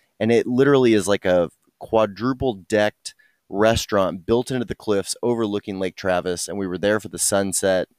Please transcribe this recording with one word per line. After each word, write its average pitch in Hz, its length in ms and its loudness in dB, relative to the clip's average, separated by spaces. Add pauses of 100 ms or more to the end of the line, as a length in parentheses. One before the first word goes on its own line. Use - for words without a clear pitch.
(180)
and 110 140 2
it 113 140 4
literally 127 480 4
is, 95 140 2
like, 101 160 0
a 90 260 2 (280)
quadruple 113 760 -2
decked 104 600 -2 (340)
restaurant 95 800 0
built 120 240 0
into 127 140 -4
the - 100 -8
cliffs 98 480 -4
overlooking 104 560 -2
Lake 92 180 -4
Travis, 90 520 -2
and 101 100 -8
we 98 80 -4
were 90 120 -6
there 104 200 0
for 101 100 -10
the 87 100 -12
sunset 98 680 0 (100)